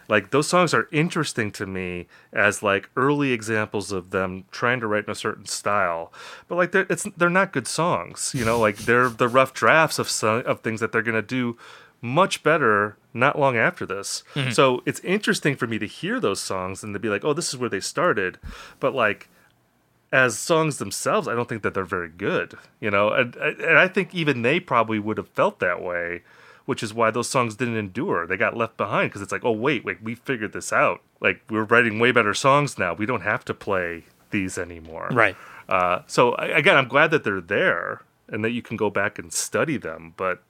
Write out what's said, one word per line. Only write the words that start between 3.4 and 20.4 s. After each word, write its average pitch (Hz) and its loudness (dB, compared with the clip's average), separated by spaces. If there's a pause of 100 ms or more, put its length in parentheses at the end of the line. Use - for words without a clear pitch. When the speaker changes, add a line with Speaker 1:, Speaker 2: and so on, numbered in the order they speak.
Speaker 1:
of 92 -6
them 95 -2
trying 123 0
to 113 -4
write 104 0
in 107 -6
a 107 -6
certain 104 -6
style. 90 -2 (340)
But, 175 -6
like, 175 0
they're, 190 2
it's, - -4 (120)
they're 175 4
not 190 2
good 131 -4
songs, 151 -4
you 123 -2
know? 113 2
Like, 107 2
they're 120 4
the 120 0
rough 131 4
drafts 147 4
of 117 -2
so-, 110 0
of 127 -4
things 110 -4
that 107 -4
they're 113 2
gonna 110 -2
do 120 -4 (440)
much 160 0
better 110 2 (160)
not 123 2
long 135 2
after 123 0
this. - -8 (120)
Speaker 2:
Mm-hmm. 131 -2
Speaker 1:
So 127 4
it's 139 -4
interesting 180 0
for 127 -4
me 113 -4
to 104 -6
hear 208 -6
those 104 -2
songs 95 -6
and 107 -10
to 101 -6
be 110 -4
like, 104 -2
"Oh, 147 0
this 156 -4
is 139 -8
where 123 -4
they 98 -4
started." 107 -2 (420)
But, 131 0
like, 107 0 (840)
as 127 4
songs 160 0